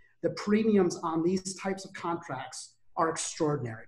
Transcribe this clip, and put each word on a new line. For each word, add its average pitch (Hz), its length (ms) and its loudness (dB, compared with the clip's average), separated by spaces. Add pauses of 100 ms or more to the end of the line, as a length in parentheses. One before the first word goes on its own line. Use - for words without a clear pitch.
(220)
the 165 80 2
premiums 208 720 4
on 165 200 0
these 185 380 0
types 196 240 -4
of - 80 -14
contracts - 840 -6 (200)
are 165 140 4
extraordinary. 143 760 -2